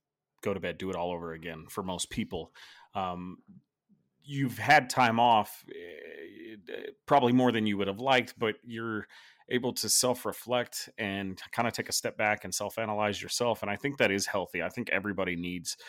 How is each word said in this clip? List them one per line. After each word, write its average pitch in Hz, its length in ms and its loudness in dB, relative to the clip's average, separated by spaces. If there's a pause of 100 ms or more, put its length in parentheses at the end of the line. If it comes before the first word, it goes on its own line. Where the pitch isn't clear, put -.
(420)
go 104 120 -2
to 95 60 -4
bed, 85 180 -4
do 95 120 -6
it 92 60 -4
all 87 160 -2
over 85 200 -6
again 80 380 -10
for - 120 -8
most 92 280 -4
people. 92 420 -6 (420)
Um, 90 440 -6 (840)
you've 139 360 -4
had 123 320 6
time 117 300 4
off, 117 500 4
eh, 85 880 -14 (480)
probably 127 260 6
more 127 220 6
than 110 120 2
you 101 120 2
would 98 100 0
have 98 120 -4
liked, 127 380 2
but 110 260 0
you're 113 440 -6 (420)
able 123 240 0
to 107 160 -4
self-reflect 123 1080 0
and 98 440 -4 (100)
kinda 117 200 0
take - 180 -6
a - 40 -4
step - 240 -2
back 107 280 2
and 92 100 -6
self-analyze 104 680 -2
yourself. 110 400 0
And 101 80 -4
I 104 60 -2
think 143 220 -4
that 113 120 6
is 98 160 2
healthy. 90 380 -2
I 90 60 -2
think 120 200 -6
everybody 95 460 0
needs 87 400 -6 (140)